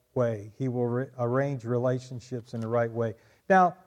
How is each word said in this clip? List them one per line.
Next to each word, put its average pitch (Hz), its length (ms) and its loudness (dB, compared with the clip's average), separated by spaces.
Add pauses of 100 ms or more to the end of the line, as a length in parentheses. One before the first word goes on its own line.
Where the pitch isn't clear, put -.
(140)
way. 110 440 -2
He 135 80 -2
will 123 200 -2
re-, 123 200 -2 (100)
arrange 127 480 -2
relationships 123 880 -4
in 117 60 -6
the 113 60 -6
right 117 240 0
way. 113 240 -2 (340)
Now, 185 280 6 (100)